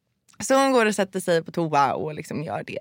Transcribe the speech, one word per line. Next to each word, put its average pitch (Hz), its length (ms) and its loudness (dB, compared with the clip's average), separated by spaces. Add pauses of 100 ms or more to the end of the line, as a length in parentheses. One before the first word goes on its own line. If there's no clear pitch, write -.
(400)
Så - 140 0
hon 269 180 4
går 233 140 4
och 214 80 0
sätter 190 260 -2
sig 165 240 0
på - 80 -16
toa 143 420 2
och 151 200 -6
liksom - 280 -8
gör 104 240 -6
det. - 140 -10